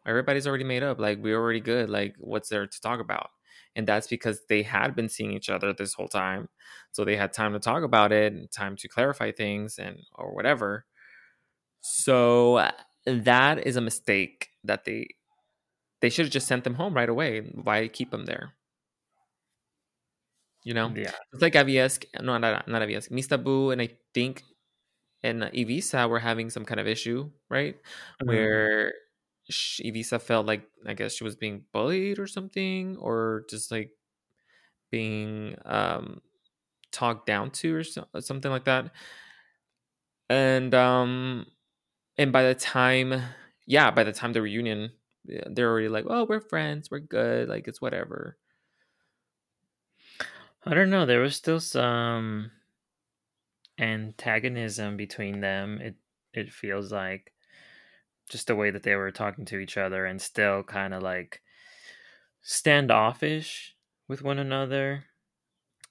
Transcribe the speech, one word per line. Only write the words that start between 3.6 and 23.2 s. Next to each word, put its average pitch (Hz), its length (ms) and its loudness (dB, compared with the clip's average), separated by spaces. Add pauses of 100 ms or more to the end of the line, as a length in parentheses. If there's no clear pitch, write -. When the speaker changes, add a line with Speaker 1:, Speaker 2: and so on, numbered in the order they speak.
Speaker 1:
And 113 120 -2
that's 107 200 2
because 110 420 -4
they 107 140 4
had 107 320 0
been 113 140 -2
seeing 107 240 -6
each 98 160 -8
other 98 240 -2
this 101 200 -6
whole 95 160 -8
time. 95 400 -4 (420)
So - 140 -2
they 104 120 4
had 101 160 0
time 107 200 0
to 104 60 -4
talk 135 240 0
about 110 280 6
it 107 220 6
and - 180 -14
time 98 260 -6
to - 120 -14
clarify 120 420 0
things 104 480 -6
and, 98 200 -10 (160)
or 98 200 -12
whatever. 107 500 0 (960)
So, 120 760 6
uh, 82 140 6 (340)
that 127 600 6
is 127 120 0
a 123 40 2
mistake - 680 0 (140)
that 104 220 -2
they, 110 220 -6 (920)
they 120 80 6
should 165 160 2
have 131 80 -2
just 135 140 0
sent 123 180 2
them 123 100 -2
home 180 200 -2
right 120 140 4
away. 117 320 0
Why 110 460 0
keep - 240 -6
them - 140 -6
there? - 280 -8 (2000)
You 120 100 -6
know? 113 220 0
Speaker 2:
Yeah. 101 160 -6 (220)
Speaker 1:
It's 131 80 -6
like 165 120 4
Avies-, 135 520 4 (160)
no, 123 160 0
not, 117 300 0
not 113 140 0
Avies-, 107 300 -4
Miss 127 160 -4